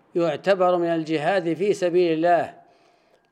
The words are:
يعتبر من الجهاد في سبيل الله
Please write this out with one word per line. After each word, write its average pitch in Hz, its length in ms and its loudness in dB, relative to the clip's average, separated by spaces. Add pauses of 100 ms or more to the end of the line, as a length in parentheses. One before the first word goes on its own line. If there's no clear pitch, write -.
(160)
يعتبر 180 600 0
من 170 100 0
الجهاد 165 680 -2
في 185 200 0
سبيل 175 400 0
الله 160 400 0 (800)